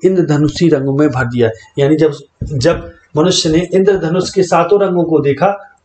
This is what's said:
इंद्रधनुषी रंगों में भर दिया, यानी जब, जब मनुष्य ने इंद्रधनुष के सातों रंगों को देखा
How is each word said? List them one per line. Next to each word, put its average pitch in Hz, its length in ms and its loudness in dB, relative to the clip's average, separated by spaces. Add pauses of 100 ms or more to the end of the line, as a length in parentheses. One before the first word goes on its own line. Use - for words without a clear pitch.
इंद्रधनुषी 156 640 0
रंगों 139 280 0
में 151 120 2
भर 127 160 -4
दिया, 120 260 0 (280)
यानी 139 180 2
जब, 151 180 2 (280)
जब 147 500 -2 (240)
मनुष्य 170 320 0
ने 170 260 0
इंद्रधनुष 185 560 0
के 190 120 0
सातों 175 380 2
रंगों 180 240 0
को 156 160 2
देखा 143 640 -2